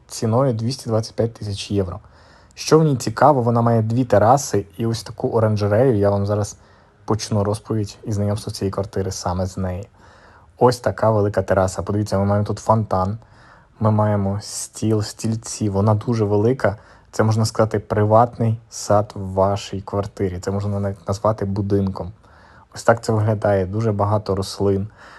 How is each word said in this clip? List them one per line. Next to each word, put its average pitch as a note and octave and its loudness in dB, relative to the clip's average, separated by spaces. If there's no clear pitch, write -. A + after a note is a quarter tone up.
ціною B2 0
двісті A#2 -4
двадцять A2 -2
п'ять A2+ -2
тисяч G2+ -8
євро. F#2 -2
Що - 4
в D#3+ 6
ній C#3+ 2
цікаво, B2+ 4
вона A#2 2
має A#2 4
дві A#2 0
тераси G#2+ 2
і A#2 -4
ось A2+ -2
таку - -6
оранжерею. G#2+ 2
Я G2+ 4
вам G2+ 0
зараз G#2 -2
почну A2 -2
розповідь G#2 -4
і A#2 -6
знайомство G#2 -2
цієї G2 -4
квартири G2 -4
саме F#2 -4
з F2+ -10
неї. F#2 -6
Ось B2 4
така A2 0
велика G2+ 2
тераса. F#2+ 0
Подивіться, G2+ -2
ми G2 2
маємо G2+ 0
тут G2+ -6
фонтан, G#2 0
ми A2 2
маємо G#2 2
стіл, - -4
стільці. A2+ -6
Вона G2+ 2
дуже A2 0
велика. G#2 2
Це, - -2
можна A2 2
сказати, A2 0
приватний A2 2
сад - 0
в F#2+ -10
вашій F#2+ 0
квартирі. G2 -4
Це F#2+ -6
можна G2+ -4
навіть G2 -6
назвати G#2 -2
будинком. G2 -2
Ось - -14
так A2+ 4
це A#2 0
виглядає. G#2 2
Дуже G#2+ -2
багато G2+ 0
рослин. G2 -2